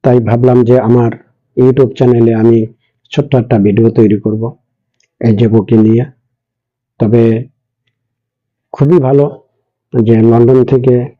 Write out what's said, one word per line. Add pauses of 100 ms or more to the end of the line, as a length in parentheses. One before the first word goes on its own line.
তাই
ভাবলাম
যে
আমার (460)
YouTube
চ্যানেলে
আমি (440)
ছোট্ট
একটা
ভিডিও
তৈরি
করব (640)
এই
জেবুকে
নিয়ে। (960)
তবে (1200)
খুবই
ভালো (600)
যে
লন্ডন
থেকে (120)